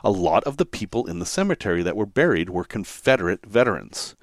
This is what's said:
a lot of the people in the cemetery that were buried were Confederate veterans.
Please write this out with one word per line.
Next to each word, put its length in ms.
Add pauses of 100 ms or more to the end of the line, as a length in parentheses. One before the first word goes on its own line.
a 80
lot 340
of 120
the 80
people 420
in 120
the 60
cemetery 580
that 120
were 100
buried 440
were 140
Confederate 800
veterans. 760